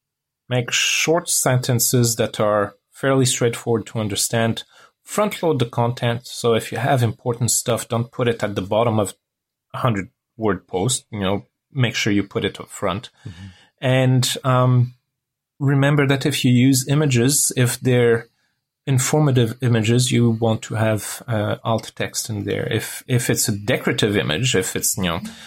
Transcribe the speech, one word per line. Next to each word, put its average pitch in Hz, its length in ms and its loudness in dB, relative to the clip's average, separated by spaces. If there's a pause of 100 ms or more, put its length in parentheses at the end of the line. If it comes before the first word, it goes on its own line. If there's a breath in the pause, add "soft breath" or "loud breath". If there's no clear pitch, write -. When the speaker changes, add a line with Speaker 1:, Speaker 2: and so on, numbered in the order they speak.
(480)
Speaker 1:
Make 123 220 -4
short - 580 -2
sentences 123 880 0
that 110 220 -4
are 104 360 0 (160)
fairly 135 360 2
straightforward 117 600 -2
to - 120 -8
understand. 110 640 -2 (380 soft breath)
Front - 400 -4
load 160 160 0
the 120 80 0
content. 120 600 -4
So - 280 -2
if 110 180 -2
you 101 60 -6
have 123 240 2
important 117 480 -2
stuff, - 380 -2
don't 117 240 -4
put 120 160 -2
it 117 140 -2
at 104 120 -4
the 101 80 -4
bottom 110 360 0
of 101 160 -2 (600)
a - 40 -8
hundred 101 320 -2 (260)
word 104 300 -2
post, 95 440 -2
you 107 100 -8
know, 98 260 -2 (260)
make 120 220 0
sure - 180 0
you 101 100 2
put 110 220 -6
it - 160 -6
up - 80 -16
front. 98 420 -6 (160 loud breath)
Speaker 2:
Mm-hmm. 95 200 -16 (340 loud breath)
Speaker 1:
And, 127 640 2
um, 127 500 2 (640)
remember 143 460 4
that 135 200 0
if 139 180 -2
you 127 80 6
use 127 360 4
images, 139 680 2
if 123 240 2
they're 120 460 2 (600)
informative 131 760 2
images, 120 500 2
you 120 180 4
want 110 320 0
to - 120 -10
have, 110 520 -2
uh, 107 380 -2
alt 113 320 -2
text - 340 -6
in 101 140 -6
there. 101 280 -4
If, - 340 -6
if 127 240 0
it's 123 180 0
a 107 80 -2
decorative 113 600 0
image, 85 380 0
if 92 220 -2
it's, - 200 -2
you 98 80 -4
know, 85 160 -2 (260 loud breath)